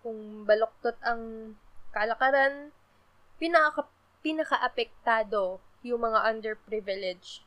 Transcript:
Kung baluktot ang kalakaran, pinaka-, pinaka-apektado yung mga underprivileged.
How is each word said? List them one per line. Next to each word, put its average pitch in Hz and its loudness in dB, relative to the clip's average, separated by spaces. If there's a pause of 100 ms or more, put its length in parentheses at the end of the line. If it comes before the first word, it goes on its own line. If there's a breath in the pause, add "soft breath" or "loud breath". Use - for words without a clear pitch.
Kung 214 -10
baluktot 220 2
ang 226 -6 (320)
kalakaran, 269 2 (720)
pinaka-, 302 4 (320)
pinaka-apektado 226 0 (240)
yung 233 -2
mga 220 4
underprivileged. 202 -6